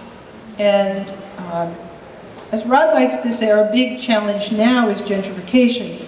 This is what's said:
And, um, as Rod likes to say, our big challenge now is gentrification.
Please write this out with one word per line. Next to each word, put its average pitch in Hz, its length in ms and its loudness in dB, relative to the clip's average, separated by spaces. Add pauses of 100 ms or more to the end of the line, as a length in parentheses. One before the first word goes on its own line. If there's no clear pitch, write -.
(600)
And, 196 500 2 (440)
um, 170 200 -4 (800)
as 226 140 -4
Rod 302 280 4
likes 254 240 2
to 233 140 -2
say, 220 200 2
our 214 200 4
big 240 300 0
challenge 208 500 -2
now 233 380 2
is 196 120 -2
gentrification. 196 1080 0